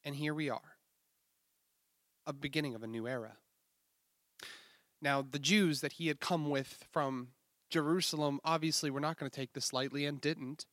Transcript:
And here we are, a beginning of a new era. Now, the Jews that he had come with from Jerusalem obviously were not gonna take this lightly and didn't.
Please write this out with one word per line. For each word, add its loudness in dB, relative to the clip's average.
And -4
here 0
we -2
are, -6
a -6
beginning -4
of -10
a -8
new -4
era. -6
Now, 2
the -6
Jews 6
that -4
he -2
had 0
come 0
with -2
from 0
Jerusalem 2
obviously 2
were -2
not -2
gonna -6
take -6
this -4
lightly 0
and -4
didn't. -2